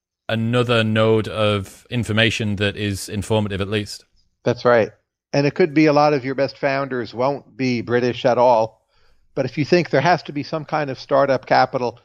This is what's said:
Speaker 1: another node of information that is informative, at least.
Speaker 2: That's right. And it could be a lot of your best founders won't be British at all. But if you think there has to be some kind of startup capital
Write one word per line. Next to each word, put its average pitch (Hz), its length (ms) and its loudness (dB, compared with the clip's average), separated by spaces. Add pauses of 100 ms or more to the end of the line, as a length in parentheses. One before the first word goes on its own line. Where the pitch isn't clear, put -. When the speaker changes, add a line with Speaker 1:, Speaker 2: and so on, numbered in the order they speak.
(280)
Speaker 1:
another 117 560 0
node 110 420 2
of 104 640 -2
information 110 680 0
that 101 200 -2
is 101 320 -6
informative, 101 520 -2
at 98 80 -4
least. 104 360 -6 (400)
Speaker 2:
That's 120 200 -2
right. 120 260 4 (420)
And 143 140 2
it 143 80 -2
could 170 200 2
be 156 120 4
a 151 60 6
lot 147 200 4
of 135 120 -2
your 135 100 -6
best 131 240 -4
founders 135 560 -4
won't 123 420 -4
be 123 260 -2
British 120 420 0
at 120 120 2
all. 120 480 2 (520)
But 139 80 -2
if 127 120 -10
you 151 80 -2
think 175 260 0
there 143 100 0
has 170 240 2
to - 80 -14
be 143 100 -6
some 156 220 -8
kind 151 260 -4
of 123 80 -10
startup 135 480 0
capital 127 580 0